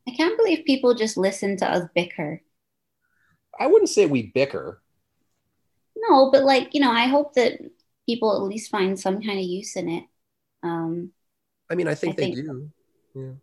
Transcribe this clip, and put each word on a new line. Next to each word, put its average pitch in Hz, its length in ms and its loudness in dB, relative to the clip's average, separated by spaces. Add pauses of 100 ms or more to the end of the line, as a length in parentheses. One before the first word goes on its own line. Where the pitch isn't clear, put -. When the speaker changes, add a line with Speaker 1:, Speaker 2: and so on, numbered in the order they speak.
Speaker 1:
I 254 80 -12
can't 349 200 0
believe 381 300 2
people 262 300 4
just 220 200 -2
listen 196 420 -2
to 185 140 0
us 175 220 -2
bicker. 170 480 -4 (1200)
Speaker 2:
I 240 80 0
wouldn't 392 220 6
say 196 180 4
we 131 160 0
bicker. 95 580 -4 (1120)
Speaker 1:
No, 285 360 6
but, 277 120 6
like, 269 300 2
you 294 80 2
know, 262 80 4
I 233 160 2
hope 285 300 0
that 240 240 2 (480)
people 226 280 0
at 196 60 -2
least 202 300 -8
find 190 280 0
some 196 220 -2
kind 202 160 -4
of 185 80 -4
use 185 300 -8
in 170 140 -6
it. 170 160 -6 (580)
Um, 170 480 -6 (580)
Speaker 2:
I 165 60 -4
mean, 175 120 -2
I 151 60 0
think 170 200 -4
Speaker 1:
I - 20 -10
Speaker 2:
they 123 180 -2
Speaker 1:
think - 20 -8
Speaker 2:
do. 147 360 -12 (420)
Yeah. 131 180 -14 (120)